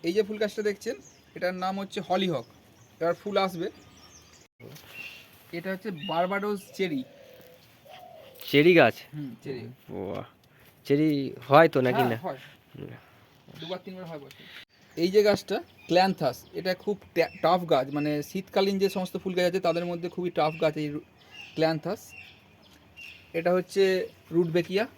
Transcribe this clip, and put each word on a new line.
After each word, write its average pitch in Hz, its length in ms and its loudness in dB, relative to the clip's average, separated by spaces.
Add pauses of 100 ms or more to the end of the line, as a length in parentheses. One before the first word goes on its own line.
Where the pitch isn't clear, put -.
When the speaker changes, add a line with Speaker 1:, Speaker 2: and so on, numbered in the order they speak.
Speaker 1:
এই 170 100 -2
যে 208 100 2
ফুল 214 140 -6
গাছটা 208 240 -2
দেখছেন, 208 340 -4 (400)
এটার 175 180 -4
নাম 190 260 -4
হচ্ছে 196 220 -8
হলিহক, 180 440 0 (540)
এবার 170 140 0
ফুল 196 240 -4
আসবে। 185 320 -2 (1800)
এটা 170 200 -8
হচ্ছে 190 200 -8
বার্বাডোস 185 680 -2 (180)
চেরি। 156 260 -2 (1500)
Speaker 2:
চেরি 151 220 6
গাছ? 135 200 8 (200)
Speaker 1:
হুম, 143 300 -10
চেরি। 131 160 -10 (300)
Speaker 2:
বাহ। 98 340 -8 (640)
চেরি 143 480 0 (140)
হয় 156 220 8
তো 139 120 2
নাকি 127 160 2
Speaker 1:
হ্যাঁ, 123 120 4
Speaker 2:
না? 113 60 0
Speaker 1:
হয়। 143 220 -10 (420)
Speaker 2:
হুম। - 80 -14 (720)
Speaker 1:
দুবার 175 260 -10
তিনবার 185 200 -14
হয় 160 140 -12
বছরে। - 440 -20 (380)
এই 175 60 4
যে 202 160 6
গাছটা 208 400 2 (220)
ক্ল্যান্থাস, 175 680 2
এটা 180 200 -4
খুব 202 260 -6 (140)
ট্যা-, - 280 0
টাফ 175 280 2
গাছ, 160 200 2
মানে 147 340 -2
শীতকালীন 196 560 -2
যে 196 100 2
সমস্ত 190 340 -6
ফুল 190 100 -4
গাছ 180 120 2
আছে 180 140 2
তাদের 170 260 0
মধ্যে 170 240 -6
খুবই 180 200 -4
টাফ 156 320 0
গাছ 156 160 0
এই 151 120 -4
রু-, 147 100 -6 (540)
ক্ল্যান্থাস। 160 600 -2 (1200)
এটা 170 180 0
হচ্ছে 185 560 2 (240)
রুটবেকিয়া। 175 560 0 (100)